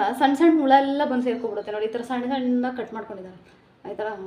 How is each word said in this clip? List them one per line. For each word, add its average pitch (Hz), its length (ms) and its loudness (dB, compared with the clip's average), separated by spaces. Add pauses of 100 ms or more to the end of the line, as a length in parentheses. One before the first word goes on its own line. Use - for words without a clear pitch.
(200)
ಸಣ್ಣ 285 200 4
ಸಣ್ಣ 330 140 8 (100)
ಹುಳ 262 100 6 (120)
ಎಲ್ಲ 277 260 0
ಬಂದು 247 160 -2
ಸೇರ್ಕೊಬಿಡುತ್ತೆ 208 480 -4
ನೋಡಿ, 214 140 -4
ಈ - 60 -12
ಥರ 240 140 -6
ಸಣ್ಣ 247 240 -4
ಸಣ್ಣ 247 320 0 (140)
ಕಟ್ - 180 -8
ಮಾಡ್ಕೊಂಡಿದ್ದಾರೆ, 185 420 -14 (540)
ಈ - 60 -14
ಥರ 214 80 -6 (200)